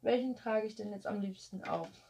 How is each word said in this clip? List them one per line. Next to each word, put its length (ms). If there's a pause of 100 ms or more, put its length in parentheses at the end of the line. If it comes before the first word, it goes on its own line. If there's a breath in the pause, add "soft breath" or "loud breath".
welchen 340
trage 300
ich 80
denn 180
jetzt 140
am 140
liebsten 440
auf? 240 (220)